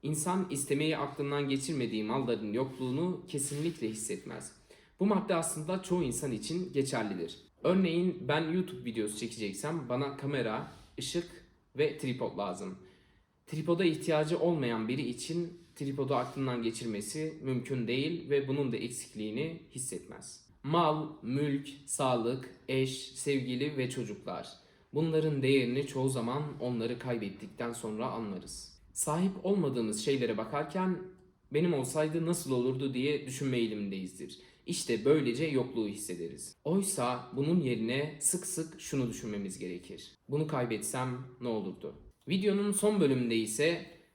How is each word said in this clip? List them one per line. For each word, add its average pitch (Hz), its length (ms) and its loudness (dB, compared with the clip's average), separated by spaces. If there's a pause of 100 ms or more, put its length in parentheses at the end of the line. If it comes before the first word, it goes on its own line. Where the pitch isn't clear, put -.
"İnsan 180 460 0
istemeyi 147 480 0
aklından 143 520 -2
geçirmediği 127 540 0
malların 110 500 0
yokluğunu 135 720 0
kesinlikle 143 640 -2
hissetmez." - 680 -8 (440)
Bu 190 60 4
madde 208 300 4
aslında 165 480 0
çoğu 175 200 2
insan 131 280 -2
için 160 420 -4
geçerlidir. 107 640 0 (260)
Örneğin 175 540 4 (100)
ben 156 240 2
YouTube 180 340 -2
videosu 110 320 -2
çekeceksem 117 720 -4
bana 139 280 0
kamera, 135 540 -2 (280)
ışık - 460 -4 (320)
ve 147 200 2
tripod 123 400 -2
lazım. 95 400 -4 (720)
Tripoda 165 380 2
ihtiyacı 156 540 2
olmayan 127 480 2
biri 127 220 0
için 170 440 -4 (220)
tripodu 139 400 0
aklından 127 480 0
geçirmesi 113 800 -4
mümkün 127 440 -2
değil 135 420 -2
ve 139 180 2
bunun 135 240 0
da 110 60 -2
eksikliğini 123 840 -6 (100)
hissetmez. - 760 -10 (160)
Mal, 156 440 4 (140)
mülk, 139 460 0 (180)
sağlık, 127 640 0 (180)
eş, 131 480 0
sevgili 135 640 -2
ve 127 120 0
çocuklar. 101 580 -6 (460)
Bunların 156 480 2
değerini 135 460 4
çoğu 131 220 2
zaman 131 340 0 (160)
onları 120 400 -2
kaybettikten 117 760 -6
sonra 110 320 -4
anlarız. 101 720 -8 (160)
Sahip 175 380 2 (120)
olmadığımız 123 640 2
şeylere 123 320 2
bakarken 151 600 0 (560)
"Benim 165 200 4
olsaydı 156 520 2
nasıl 165 260 0
olurdu?" 131 420 2
diye 135 340 0
düşünme 131 300 0
eğilimindeyizdir. 98 840 -2 (260)
İşte 117 400 0
böylece 139 400 4
yokluğu 123 420 0
hissederiz. 90 760 -8
Oysa 143 720 0
bunun 156 260 4
yerine 127 580 0
sık - 260 0
sık - 360 -6
şunu 127 280 0
düşünmemiz 101 500 -6
gerekir. 90 520 -10 (180)
"Bunu 147 180 0
kaybetsem 123 720 -2 (240)
ne 123 60 -4
olurdu?" 98 480 -4 (320)
Videonun 196 440 6
son 208 280 6
bölümünde 123 360 8
ise 147 500 4 (300)